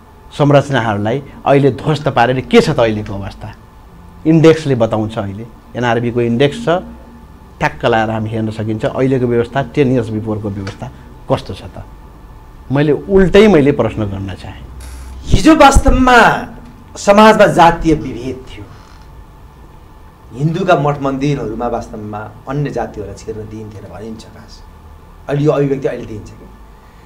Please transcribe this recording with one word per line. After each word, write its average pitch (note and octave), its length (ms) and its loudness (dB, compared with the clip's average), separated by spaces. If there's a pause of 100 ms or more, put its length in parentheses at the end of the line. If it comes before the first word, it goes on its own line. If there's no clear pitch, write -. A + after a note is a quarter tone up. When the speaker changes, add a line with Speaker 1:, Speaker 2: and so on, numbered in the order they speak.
(380)
Speaker 1:
संरचनाहरूलाई C3 840 0 (220)
अहिले C#3 260 4
ध्वस्त D3 360 -4
पारेर B2 340 0
के A#3 200 4
छ - 80 2
त B2+ 100 0
अहिलेको G#2+ 340 -2
अवस्था? G2 400 -12 (760)
इन्डेक्सले D#3 480 4
बताउँछ। A2 420 -2
अहिले G2+ 280 -8 (300)
एनआरबीको A#2+ 460 -2
इन्डेक्स A#2+ 440 0
छ, D#3 40 -2 (880)
ठ्याक्क D3 260 -4
लाएर A2+ 240 2
हामी A2+ 200 -4
हेर्न A2 220 -4
सकिन्छ A2 340 -6
अहिलेको C3 420 0
व्यवस्था, A#2+ 340 -2
टेन C#3 300 0
इयर्स A2+ 180 -2
बिफोरको G#2+ 400 -6
व्यवस्था G2 420 -10 (400)
कस्तो B2 220 -6
छ - 80 -16
त। - 220 -16 (880)
मैले D3 200 2
उल्टै G3 560 4
मैले D#3 240 4
प्रश्न G#2+ 340 -2
गर्न F#2+ 280 -8
चाहेँ। - 320 -16 (560)
Speaker 2:
हिजो - 340 2
वास्तवमा B3+ 920 4 (500)
समाजमा G#3+ 500 6
जातीय E3 460 4
विभेद B2+ 560 -8
थियो, G2+ 160 -16 (1700)
हिन्दूका E3 420 0
मठ C#3+ 260 -2
मन्दिरहरूमा C3 680 -4
वास्तवमा G#2+ 640 -10 (180)
अन्य C#3 200 -6
जातिहरूलाई G#2+ 460 -10
छिर्न A2 240 -14
दिइन्थेन G#2+ 440 -16 (100)
भनिन्छ G#2+ 320 -16
खास। - 380 -20 (640)
अहिले C#3+ 140 -2
यो D3+ 80 2
अभिव्यक्ति C#3 360 0
अहिले A#2 180 -8
दिइन्छ G#2+ 240 -16
कि, - 160 -20 (600)